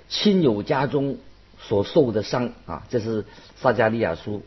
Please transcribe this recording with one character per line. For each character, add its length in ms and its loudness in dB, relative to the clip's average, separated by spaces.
亲 340 2
友 220 2
家 240 0
中 300 -2
所 240 0
受 260 2
的 140 -2
伤。” 280 -4
啊， 240 -12
这 80 -2
是 260 -4
撒 120 2
迦 160 2
利 120 -2
亚 160 0
书 300 -10